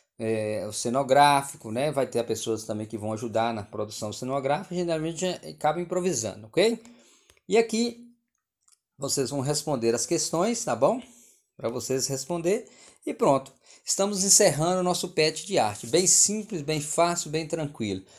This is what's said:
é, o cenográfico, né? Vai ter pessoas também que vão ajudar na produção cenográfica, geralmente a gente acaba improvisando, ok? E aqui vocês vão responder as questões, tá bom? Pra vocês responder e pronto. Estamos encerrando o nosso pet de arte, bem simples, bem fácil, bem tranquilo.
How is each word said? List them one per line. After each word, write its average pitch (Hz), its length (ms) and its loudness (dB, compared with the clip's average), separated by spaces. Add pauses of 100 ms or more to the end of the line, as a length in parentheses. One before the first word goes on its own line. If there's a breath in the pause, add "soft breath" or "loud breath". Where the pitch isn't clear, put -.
(180)
é, 107 500 -2
o 107 40 -10
cenográfico, 139 960 4
né? 131 200 -2
Vai 139 160 0
ter 117 180 -2
pessoas 110 400 -4
também 107 220 -6
que 110 120 -10
vão 107 160 -4
ajudar 113 400 -2
na 107 80 -6
produção 104 500 -8
cenográfica, 135 640 -4
geralmente 165 500 -4
a 185 80 -2
gente - 160 -12
acaba 156 320 -2
improvisando, 156 680 -4
ok? 226 300 2 (720 loud breath)
E 185 80 2
aqui 226 500 0 (920)
vocês 139 320 -2
vão 143 100 -2
responder 131 540 0
as 120 120 -2
questões, 175 580 0
tá 127 120 0
bom? 190 260 2 (540 loud breath)
Pra - 120 -6
vocês 127 380 -2
responder 175 640 -4 (380 loud breath)
e 294 80 -4
pronto. 139 380 2 (320 soft breath)
Estamos 196 380 -2
encerrando 185 580 4
o 180 40 0
nosso 180 240 0
pet 156 360 2
de 196 140 0
arte, 107 280 0
bem 165 200 4
simples, 202 560 2
bem 151 180 -2
fácil, 170 500 0
bem 156 180 -4
tranquilo. 143 560 -4 (140 loud breath)